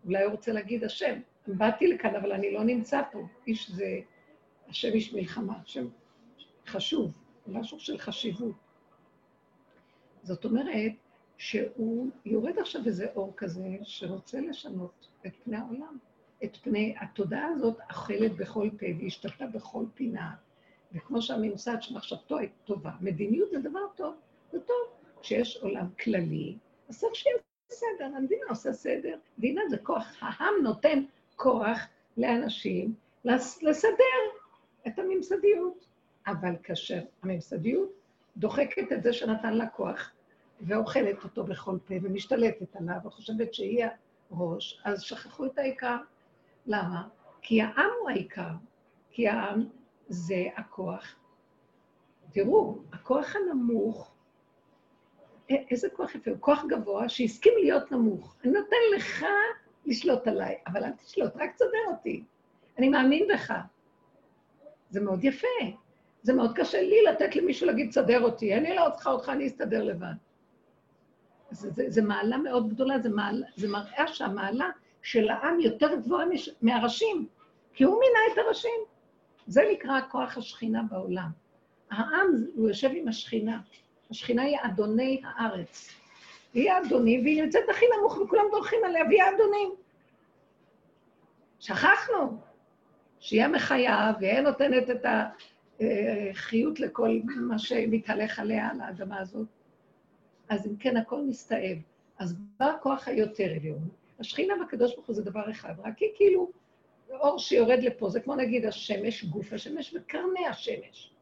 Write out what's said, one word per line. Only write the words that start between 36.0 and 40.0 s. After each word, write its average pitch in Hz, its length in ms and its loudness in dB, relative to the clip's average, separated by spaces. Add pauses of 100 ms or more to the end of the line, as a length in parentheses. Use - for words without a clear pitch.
אבל 180 360 -4
כאשר 175 380 -6 (220)
הממסדיות 190 720 -2 (440)
דוחקת - 560 -2
את - 100 -4
זה 240 100 4
שנתן 220 420 -2
לה 226 140 0
כוח, - 440 -6 (480)